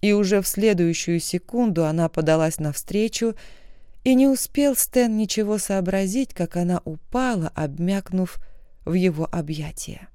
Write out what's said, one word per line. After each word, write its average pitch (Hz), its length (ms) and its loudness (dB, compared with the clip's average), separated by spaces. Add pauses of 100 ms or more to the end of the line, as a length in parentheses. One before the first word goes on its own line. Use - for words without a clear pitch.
И 208 120 4
уже 202 280 4
в 190 80 -4
следующую 175 720 2
секунду 185 640 0
она 160 240 2
подалась 160 500 2
навстречу, 214 800 -2 (680)
и 262 120 6
не 262 120 6
успел 277 480 2
Стэн 240 420 2
ничего 214 420 0
сообразить, 196 760 -2
как 175 220 -4
она 175 280 0
упала, 208 720 -2
обмякнув 180 840 -2 (460)
в 165 100 -4
его 180 360 2
объятия. 151 840 -8